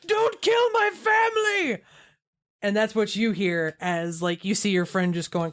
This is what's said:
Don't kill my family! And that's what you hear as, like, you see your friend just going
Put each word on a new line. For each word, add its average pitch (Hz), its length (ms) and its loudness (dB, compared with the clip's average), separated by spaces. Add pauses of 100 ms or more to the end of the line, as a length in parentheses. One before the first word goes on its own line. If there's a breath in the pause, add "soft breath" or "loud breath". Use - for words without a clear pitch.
Don't 440 340 0
kill 466 320 2
my 427 180 2
family! 427 920 0 (800 soft breath)
And 202 140 0
that's 214 180 0
what 208 220 0
you 226 160 2
hear 170 480 -2
as, 170 400 -4
like, 175 240 -2
you 196 100 -2
see - 160 -2
your 180 140 2
friend 180 300 0
just 170 160 -4
going 170 220 -4